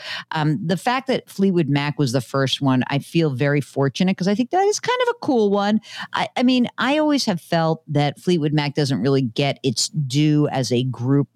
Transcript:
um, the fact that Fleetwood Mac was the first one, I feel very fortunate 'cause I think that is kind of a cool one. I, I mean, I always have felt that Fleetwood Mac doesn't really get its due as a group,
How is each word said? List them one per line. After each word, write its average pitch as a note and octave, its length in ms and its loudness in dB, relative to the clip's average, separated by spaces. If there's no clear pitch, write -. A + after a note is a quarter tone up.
um, D3+ 360 0
the F3 120 0
fact B3+ 300 -2
that A#3 200 -2
Fleetwood F3 400 0
Mac C#3+ 300 0
was C3+ 140 0
the B2+ 100 0
first C3+ 400 -2
one, C3 260 2
I C#3+ 120 -2
feel E3 280 0
very C#3+ 320 0
fortunate C#3 560 -2
'cause F3+ 120 -2
I G#3 60 2
think A#3+ 160 -2
that F#4+ 160 2
is G#4 140 0
kind B4 220 -2
of A#4+ 60 -2
a A#4+ 120 -2
cool A3+ 300 2
one. G#3 300 2
I, - 220 -2
I C4 60 0
mean, B3 260 2
I C4+ 180 0
always D4+ 300 0
have F3 120 0
felt D#3+ 480 -2
that D3 320 0
Fleetwood D#3 360 0
Mac D3 200 0
doesn't C3 280 0
really C3+ 180 2
get C3+ 420 -2
its - 280 -2
due D3 580 2
as C3 240 -2
a B2 120 2
group, C3 520 0